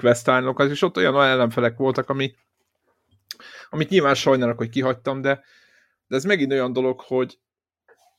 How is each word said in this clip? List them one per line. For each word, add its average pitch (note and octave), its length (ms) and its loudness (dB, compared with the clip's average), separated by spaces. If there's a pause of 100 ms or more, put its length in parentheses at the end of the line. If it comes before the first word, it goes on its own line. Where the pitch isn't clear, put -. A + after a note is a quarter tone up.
questájnokat, B2+ 680 2
és C#3+ 120 -2
ott F3+ 140 -2
olyan C#3+ 260 2
ellenfelek A#2+ 540 2
voltak, C3 320 -2
ami, C3+ 260 -4 (1300)
amit D3+ 200 -4
nyilván D3 260 4
sajnálok, B2 440 2
hogy A#2 100 -4
kihagytam, C3 520 -4
de, C#3 240 -2 (640)
de B2+ 100 -4
ez C3+ 80 -2
megint D#3+ 280 0
olyan B2+ 200 0
dolog, B2+ 280 -2
hogy, B2+ 380 -4 (800)